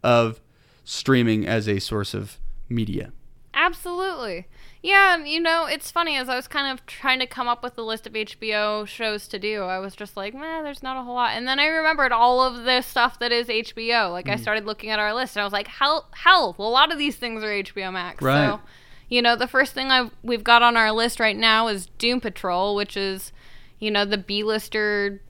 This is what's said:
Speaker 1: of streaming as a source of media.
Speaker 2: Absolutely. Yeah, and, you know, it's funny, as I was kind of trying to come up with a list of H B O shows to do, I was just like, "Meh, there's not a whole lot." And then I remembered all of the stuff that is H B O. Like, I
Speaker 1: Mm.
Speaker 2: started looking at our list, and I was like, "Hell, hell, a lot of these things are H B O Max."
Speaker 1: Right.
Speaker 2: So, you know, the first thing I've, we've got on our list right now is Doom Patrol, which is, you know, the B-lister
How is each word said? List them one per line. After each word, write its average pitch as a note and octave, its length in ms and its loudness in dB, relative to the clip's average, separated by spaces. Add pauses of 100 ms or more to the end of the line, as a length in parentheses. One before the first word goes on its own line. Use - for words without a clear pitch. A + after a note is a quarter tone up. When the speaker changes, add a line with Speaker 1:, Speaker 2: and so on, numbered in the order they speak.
Speaker 1:
of A#2 380 4 (440)
streaming A2+ 640 2
as G#2+ 220 0
a G2+ 100 2
source G2+ 360 -4
of G2+ 240 -8 (300)
media. A2+ 440 -4 (420)
Speaker 2:
Absolutely. E4+ 920 -2 (360)
Yeah, G4 320 6
and, D4+ 140 -4
you D#4 120 -2
know, E4 260 2
it's D4+ 240 -6
funny, E4 260 -2
as B3+ 140 -4
I B3 60 0
was B3+ 120 -8
kind C#4 240 -2
of - 140 -10
trying C4 320 0
to B3+ 80 -2
come B3+ 220 -4
up A#3+ 140 -2
with B3 140 -8
a A#3 60 -8
list A3 240 -6
of A3 100 -10
H G#3+ 240 -8
B A3 140 -4
O G#3+ 320 0
shows G#3+ 420 -6
to G#3 100 -10
do, G#3 260 -4
I F#3 140 -4
was G3 160 -10
just G#3 220 -14
like, G#3 160 -8
"Meh, D#4+ 300 -8
there's C#4+ 200 -10
not C4 140 -8
a B3+ 60 -8
whole B3 140 -10
lot." A#3+ 200 2
And A#3+ 100 -4
then C4+ 140 0
I D4 60 4
remembered D#4 460 2
all B3 300 6
of A#3+ 220 0
the B3 160 4
stuff B3 380 0
that A#3+ 120 -2
is A#3+ 200 0
H A3+ 240 -2
B A3+ 180 -2
O. A3 180 2
Like, G3 200 -6
I G#3 60 0
Speaker 1:
Mm. A3 40 -4
Speaker 2:
started G#3+ 240 -2
looking G#3+ 240 -8
at G#3+ 100 -2
our G#3+ 140 0
list, A#3+ 240 -4
and G#3 60 -2
I - 20 0
was G3 80 -4
like, G#3 160 -2
"Hell, D4 440 0
hell, D#4+ 460 0
a G3 40 -8
lot B3+ 280 2
of D#4+ 60 -4
these C#4+ 200 -4
things A3+ 280 -8
are G#3+ 80 -4
H G3 220 -6
B G3 80 -8
O F#3 80 -6
Max." F3+ 320 -8
Speaker 1:
Right. C#3+ 240 2
Speaker 2:
So, G#3 140 -2 (500)
you A#3+ 100 2
know, A#3+ 160 4
the B3 120 -2
first C4 260 2
thing C4+ 160 -4
I've, B3+ 200 4 (120)
we've A#3 220 -2
got A#3 180 8
on A#3 160 6
our A3 140 4
list A#3 280 0
right G#3+ 160 2
now A3+ 320 4
is G3 180 -4 (120)
Doom A#3+ 220 0
Patrol, G3 540 -2
which G3+ 220 -4
is, F#3+ 360 -4 (480)
you G#3+ 100 -2
know, G3+ 160 2
the G#3 120 -2
B-lister G#3 1120 -2